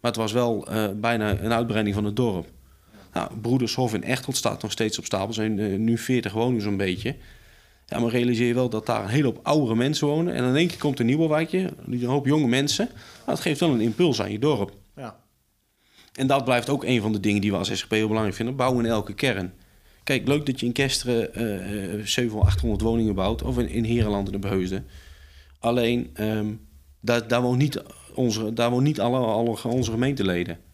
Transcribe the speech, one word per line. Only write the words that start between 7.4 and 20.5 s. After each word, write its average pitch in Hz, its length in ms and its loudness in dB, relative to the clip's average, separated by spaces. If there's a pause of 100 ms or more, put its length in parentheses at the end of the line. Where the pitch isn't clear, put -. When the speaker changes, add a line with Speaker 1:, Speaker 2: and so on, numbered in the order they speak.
Speaker 1:
Ja, - 120 -6
maar 117 120 0
realiseer 120 360 2
je 120 80 2
wel 127 140 0
dat 110 180 -4
daar 110 160 0
een 98 60 -6
hele 139 180 2
hoop 113 160 -2
oudere 143 320 2
mensen 139 320 2
wonen 160 280 0
en 123 100 -2
in 127 120 2
één 175 120 4
keer 170 100 -6
komt 139 220 -2
een 117 60 2
nieuwbouwwijkje, 160 680 0 (140)
een 123 180 -4
hoop 127 220 0
jonge 147 200 4
mensen. 139 480 0
Nou, - 320 -18
dat - 140 -2
geeft 156 200 0
wel 170 100 4
een 120 100 2
impuls 117 400 2
aan 101 120 -2
je 107 60 -6
dorp. 117 340 0 (240)
Speaker 2:
Ja. 123 200 -14 (960)
Speaker 1:
En 131 140 -2
dat 139 180 4
blijft 120 240 2
ook 139 160 0
een 123 160 2
van 107 120 0
de 104 80 0
dingen 101 200 4
die 104 100 2
we 98 60 2
als 95 160 -2
S 92 100 -6
G - 40 -10
P - 40 -6
heel 110 160 2
belangrijk 107 300 0
vinden. 123 200 -4
Bouwen 127 280 2
in 113 60 0
elke 104 240 -2
kern. 98 400 -2 (500)
Kijk, 127 240 0
leuk 147 180 2
dat 135 140 -4